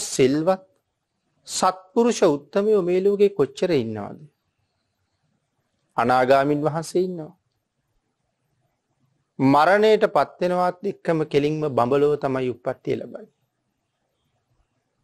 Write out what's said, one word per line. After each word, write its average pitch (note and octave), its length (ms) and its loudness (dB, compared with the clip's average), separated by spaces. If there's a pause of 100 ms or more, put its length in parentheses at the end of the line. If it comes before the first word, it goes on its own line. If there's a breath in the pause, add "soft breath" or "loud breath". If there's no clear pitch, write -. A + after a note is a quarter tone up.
සිල්වත්, D#3 640 0 (840)
සත්පුරුෂ A#3 720 -2
උත්තමයෝ G3 600 0
මේ F3+ 180 0
ලෝකේ G3+ 300 2
කොච්චර F3+ 420 -2
ඉන්නවද? A2 460 -4 (1800)
අනාගාමීන් C3 640 2
වහන්සේ D#3+ 400 -4
ඉන්නවා. F3 300 -10 (2000)
මරණයට F3+ 680 4
පත් - 340 -2
වෙනවත් F3+ 460 -2
එක්කම F3 380 -4
කෙලින්ම D3+ 440 -2
බඹලෝ C#3 480 0
තමයි C3 340 -4
උප්පත්තිය B2+ 460 -8
ලබන්නේ. - 360 -14 (1700)